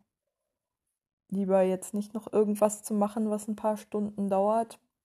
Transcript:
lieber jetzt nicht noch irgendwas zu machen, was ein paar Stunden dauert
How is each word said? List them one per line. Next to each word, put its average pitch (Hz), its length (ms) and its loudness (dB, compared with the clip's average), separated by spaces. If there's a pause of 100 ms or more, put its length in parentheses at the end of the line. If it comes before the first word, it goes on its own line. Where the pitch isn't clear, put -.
(1300)
lieber 190 340 2
jetzt 185 300 0
nicht 208 220 -6
noch - 180 -8
irgendwas 208 500 2
zu - 120 -6
machen, 208 360 0
was 208 180 -4
ein 208 80 -4
paar 214 200 -2
Stunden 208 520 -4
dauert 214 500 0 (260)